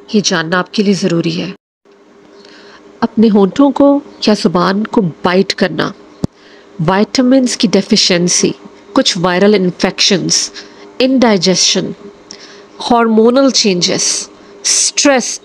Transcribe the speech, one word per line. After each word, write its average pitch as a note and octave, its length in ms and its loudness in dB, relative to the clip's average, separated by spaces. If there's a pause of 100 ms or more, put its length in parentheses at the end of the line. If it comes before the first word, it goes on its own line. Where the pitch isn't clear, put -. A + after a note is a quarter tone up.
(160)
ये G#3 60 2
जानना E3 380 -2
आपके G3 240 -2
लिए G3+ 100 2
ज़रूरी E3+ 380 -2
है। F3+ 220 -8 (1500)
अपने A3+ 260 2
होंठों G#3 440 2
को C#4+ 300 2 (260)
या G#3+ 60 4
ज़ुबान F#3+ 500 -2
को - 180 -2
बाइट F#3 520 0
करना, D#3+ 400 -4 (880)
vitamins A#3+ 720 0
की - 120 0
deficiency, F3+ 840 0 (420)
कुछ C4 220 0
viral F#3 380 2
infections, F3+ 960 -2 (500)
indigestion, G3+ 920 0 (880)
hormonal A#3 680 2
changes, F#3 540 -2 (600)
stress, - 800 0